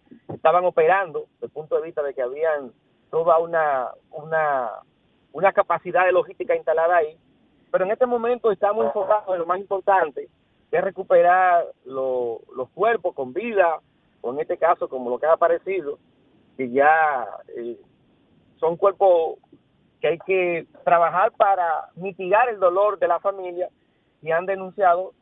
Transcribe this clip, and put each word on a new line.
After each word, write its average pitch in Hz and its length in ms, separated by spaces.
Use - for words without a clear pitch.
estaban 170 320
operando, 170 720
desde - 120
el 156 60
punto 156 240
de 151 60
vista 160 200
de 139 120
que 135 80
habían 143 500
toda 165 280
una, 156 500
una, 151 580
una 180 200
capacidad 180 540
de 180 60
logística 170 440
instalada 165 400
ahí, 160 200
pero 180 120
en 185 60
este 220 160
momento 240 460
estamos 208 340
enfocados 202 480
en 175 60
lo 165 60
más 180 120
importante, 185 680
que 156 80
es 180 60
recuperar 180 840
lo-, 127 560
los 127 140
cuerpos 214 440
con 127 200
vida, 190 460
o 123 100
en 143 80
este 170 160
caso 165 320
como 127 220
lo 123 80
que 147 80
ha 160 60
aparecido, 170 640
que 131 140
ya, 143 560
eh, 117 200
son 165 160
cuerpos 180 640
que 151 80
hay 160 160
que 175 420
trabajar 175 480
para 175 640
mitigar 190 520
el 214 120
dolor 196 400
de 175 80
la 170 100
familia, 180 500
y 156 80
han 170 160
denunciado 190 760